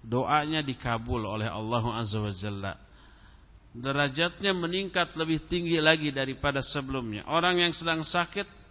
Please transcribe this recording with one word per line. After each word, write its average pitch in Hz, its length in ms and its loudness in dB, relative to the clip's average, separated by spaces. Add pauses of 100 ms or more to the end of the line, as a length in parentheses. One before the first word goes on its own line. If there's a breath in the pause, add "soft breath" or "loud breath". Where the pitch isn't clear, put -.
Doanya 147 600 0
dikabul 120 640 -2
oleh 107 240 -2
Allah 110 340 0 (180)
Azza 107 160 -2
wa 104 160 0
Jalla. 98 400 -6 (1000 soft breath)
Derajatnya 143 800 2
meningkat 180 600 0
lebih 160 320 0
tinggi 170 320 0
lagi 156 320 6
daripada 135 520 -2
sebelumnya. 131 680 -4
Orang 175 320 4
yang 175 120 4
sedang 160 280 -2
sakit 175 440 -2 (240)